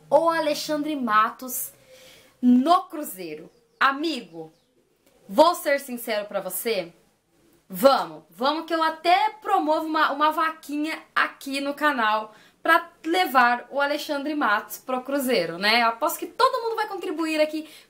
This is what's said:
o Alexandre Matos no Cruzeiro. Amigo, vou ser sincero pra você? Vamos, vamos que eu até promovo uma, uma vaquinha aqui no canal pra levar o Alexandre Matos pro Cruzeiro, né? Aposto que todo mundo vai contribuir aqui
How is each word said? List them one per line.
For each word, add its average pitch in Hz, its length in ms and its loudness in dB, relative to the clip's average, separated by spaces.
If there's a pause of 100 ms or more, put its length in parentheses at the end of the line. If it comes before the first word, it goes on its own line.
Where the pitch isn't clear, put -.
o 320 200 4
Alexandre 302 680 -2
Matos 240 760 -2 (720)
no 254 480 6
Cruzeiro. 175 600 -12 (300)
Amigo, 247 720 -2 (800)
vou 311 260 6
ser 285 240 -2
sincero 233 460 -6
pra 202 160 -8
você? 185 500 -6 (760)
Vamos, 185 600 2
vamos 302 360 -2
que 339 100 -4
eu 320 80 0
até 349 460 2 (120)
promovo 320 440 0
uma, 311 260 0
uma 302 200 0
vaquinha 320 680 -4 (160)
aqui 277 460 -4
no 277 120 -4
canal 233 600 -2 (280)
pra 339 280 4 (160)
levar 262 640 2
o 262 100 -4
Alexandre 294 560 -2
Matos 220 440 -2
pro 254 240 -6
Cruzeiro, 240 540 -2
né? 214 260 2
Aposto 233 360 0
que 339 60 -10
todo 508 380 0
mundo 453 120 -4
vai 427 140 -4
contribuir 320 500 -4
aqui 311 300 -2 (200)